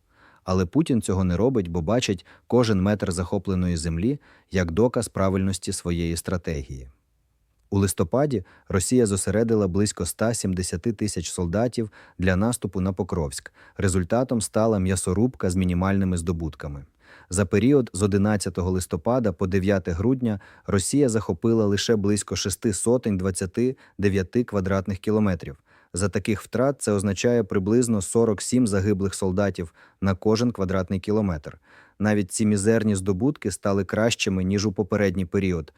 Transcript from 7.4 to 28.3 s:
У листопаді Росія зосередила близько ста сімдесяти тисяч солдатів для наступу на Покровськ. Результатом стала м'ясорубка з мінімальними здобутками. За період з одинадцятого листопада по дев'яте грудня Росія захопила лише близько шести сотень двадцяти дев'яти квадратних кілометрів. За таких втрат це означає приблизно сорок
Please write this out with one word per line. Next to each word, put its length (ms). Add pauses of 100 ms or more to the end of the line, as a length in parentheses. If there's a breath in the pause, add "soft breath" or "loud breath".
У 80
листопаді 680 (240 soft breath)
Росія 380
зосередила 600
близько 340
ста 320
сімдесяти 580
тисяч 380
солдатів 600 (280 loud breath)
для 180
наступу 440
на 120
Покровськ. 600 (240 loud breath)
Результатом 640
стала 380
м'ясорубка 720
з 60
мінімальними 600
здобутками. 680 (460 loud breath)
За 160
період 460
з 100
одинадцятого 680
листопада 600
по 140
дев'яте 460
грудня 480 (260 loud breath)
Росія 420
захопила 580
лише 300
близько 400
шести 360
сотень 460
двадцяти 580 (220 soft breath)
дев'яти 460
квадратних 540
кілометрів. 580 (380 soft breath)
За 140
таких 340
втрат 400
це 100
означає 520
приблизно 580
сорок 400